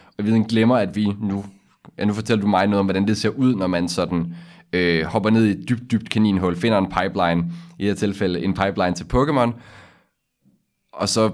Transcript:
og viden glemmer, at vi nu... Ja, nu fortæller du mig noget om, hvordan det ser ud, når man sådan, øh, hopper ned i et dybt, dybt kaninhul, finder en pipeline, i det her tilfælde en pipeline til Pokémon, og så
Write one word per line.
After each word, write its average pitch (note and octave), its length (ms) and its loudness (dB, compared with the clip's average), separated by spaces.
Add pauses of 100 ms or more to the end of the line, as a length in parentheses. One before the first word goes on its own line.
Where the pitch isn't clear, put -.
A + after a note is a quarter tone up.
(180)
og G2+ 60 -4
viden A2 200 4
glemmer, A2+ 320 4
at F#2+ 200 -2
vi G#2 240 0
nu... G2 240 -4 (540)
Ja, G2 60 -2
nu G#2 80 2
fortæller A2 300 0
du G2+ 60 0
mig G2 180 4
noget G2+ 140 2
om, G2 60 2
hvordan G2 220 0
det G#2+ 80 2
ser G#2+ 120 -2
ud, B2+ 260 2
når F#2+ 120 -2
man F2+ 220 0
sådan, E2+ 460 -2 (380)
øh, E2+ 320 2
hopper G#2 260 0
ned A2+ 160 4
i G#2 40 4
et F#2+ 180 -4
dybt, A#2+ 220 -4
dybt A2 200 -2
kaninhul, F#2+ 460 2
finder A2 220 2
en F#2+ 80 2
pipeline, F2 580 0 (340)
i - 40 -6
det G2+ 80 0
her G2 40 -2
tilfælde F#2+ 500 -2
en F#2+ 100 0
pipeline F#2 400 0
til E2+ 100 -8 (100)
Pokémon, B2+ 380 2 (1400)
og G2 160 -4
så A2 260 2